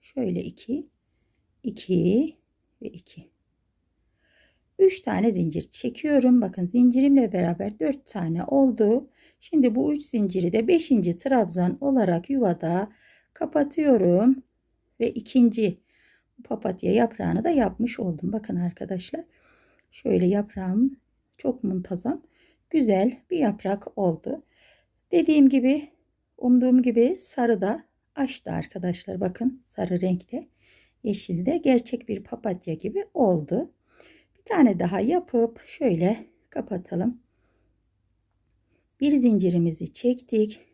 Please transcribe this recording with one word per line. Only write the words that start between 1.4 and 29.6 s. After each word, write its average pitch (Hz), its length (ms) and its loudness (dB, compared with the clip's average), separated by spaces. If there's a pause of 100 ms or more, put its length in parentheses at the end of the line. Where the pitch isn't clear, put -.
iki 196 760 0 (460)
ve 220 60 -12
iki. - 420 -20 (1500)
Üç 381 220 4
tane 208 320 0
zincir 170 300 -2
çekiyorum. 254 800 2
Bakın 185 260 -4
zincirimle 247 680 4
beraber 180 460 -2
dört 285 280 -4
tane 170 380 -6
oldu. 247 680 2 (300)
Şimdi 254 340 2
bu 285 180 0
üç 294 100 -6
zinciri 185 500 -2
de 220 160 0
beşinci 196 500 2
trabzan 185 600 0
olarak 220 500 0
yuvada 185 580 -2 (440)
kapatıyorum. 262 1080 2 (580)
Ve 233 100 -2
ikinci 226 680 2 (680)
papatya 190 480 -4
yaprağını 214 520 0
da 349 60 0
yapmış 240 500 -2
oldum. 175 320 -6
Bakın 208 240 -8
arkadaşlar. 180 680 -8 (680)
Şöyle 185 360 0
yaprağım 202 720 -2 (420)
çok - 260 -6
muntazam. 190 580 -4 (480)
Güzel 226 500 2 (100)
bir 349 80 -2
yaprak 202 600 -4
oldu. 190 440 -4 (720)
Dediğim 311 360 6
gibi, 269 400 2 (500)
umduğum 254 440 4
gibi 240 360 2
sarı 233 420 -2
da 220 240 -4 (300)
açtı - 380 -6
arkadaşlar. 180 680 -6
Bakın 233 460 -4